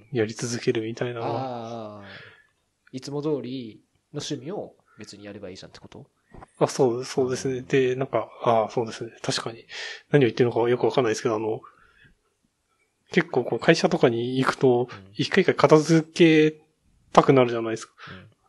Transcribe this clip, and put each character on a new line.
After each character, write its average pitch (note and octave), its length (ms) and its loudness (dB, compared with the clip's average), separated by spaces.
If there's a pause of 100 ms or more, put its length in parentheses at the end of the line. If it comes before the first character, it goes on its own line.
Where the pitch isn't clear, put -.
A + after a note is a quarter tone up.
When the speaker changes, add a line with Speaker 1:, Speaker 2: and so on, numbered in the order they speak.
(120)
Speaker 1:
や A2+ 140 0
り A2+ 80 -6
続 A#2+ 300 -6
け B2+ 100 0
る A2+ 100 -4
み A2+ 120 -8
た B2 120 -6
い A#2+ 60 -8
な。 A#2 60 -10
Speaker 2:
う B2 40 -6
ん。 - 40 -4
あ A#2 760 -8 (920)
ー。 C3 40 -12
い B2+ 40 -12
つ C3+ 100 -14
も C#3+ 100 -6
通 C#3+ 220 -2
り A#2+ 400 -12 (280)
の D3 100 -10
趣 C#3+ 160 -6
味 C3 140 -12
を D3 240 -12 (220)
別 G#2+ 200 -18
に G2+ 80 -20
や G2+ 80 -14
れ G#2 60 -18
ば F#2+ 120 -14
い - 20 -16
い - 20 -18
じ F#2 100 -18
ゃ - 20 -20
ん - 20 -20
っ - 40 -20
て - 60 -20
こ - 80 -20
と？ - 220 -20 (480)
Speaker 1:
あ、 D3+ 100 2
そ B2 300 0
う、 B2+ 80 -8
そ C3 200 -2
う B2+ 40 -2
で B2+ 60 -2
す C3 120 -6
ね。 B2+ 120 -4
Speaker 2:
う - 20 -10
ん。 B2+ 40 -16
Speaker 1:
で、 B2+ 300 0
な C3 100 -4
ん - 20 -6
か、 A2 220 -4 (140)
あ A2+ 220 4
ー、 G2+ 40 -4
そ B2 140 -2
う - 40 -6
で G#2+ 60 -10
す - 120 -12
ね。 A2+ 60 -14 (100)
確 - 220 -4
か - 80 -8
に。 - 140 -18 (460)
何 D3 120 6
を A#2 40 6
言 - 20 0
っ - 40 0
て C3 100 2
る A#2+ 60 4
の A2+ 60 -4
か A#2 140 2
よ B2 80 4
く - 80 0
わ A2 60 2
か C3+ 100 2
ん - 20 2
な A2+ 60 2
い - 20 2
で A2 40 -2
す - 80 -6
け B2+ 60 0
ど、 G#2+ 60 0
あ G#2+ 40 -2
の、 A2 220 -4 (1500)
結 - 180 2
構 B2+ 140 -2
こ A#2 140 -4
う - 20 -12
会 E3 160 4
社 F3+ 140 0
と E3+ 100 0
か C#3 100 4
に A#2+ 280 -2
行 C3 100 0
く C#3 100 0
と、 B2 340 4
Speaker 2:
う - 20 -16
ん。 - 200 -20
Speaker 1:
一 - 160 -4
回 F#3+ 140 2
一 - 20 -8
回 B2+ 100 2
片 D3+ 220 6
付 D#3 760 4
け - 120 -14 (480)
た - 100 8
く D3 120 6
な C3 100 6
る A#2 80 0
じ A#2 40 -4
ゃ A#2 60 -4
な A2+ 60 -4
い A2 40 -4
で A2 60 -4
す - 80 -14
か。 - 80 -20 (560)